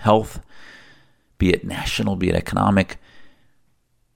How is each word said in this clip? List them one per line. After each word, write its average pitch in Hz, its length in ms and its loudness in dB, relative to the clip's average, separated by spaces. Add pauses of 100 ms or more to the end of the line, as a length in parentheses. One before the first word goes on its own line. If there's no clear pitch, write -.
health, 110 400 2 (960)
be 92 140 2
it - 120 -2
national, - 540 -4
be 90 120 0
it 87 60 2
economic, 98 640 0 (1200)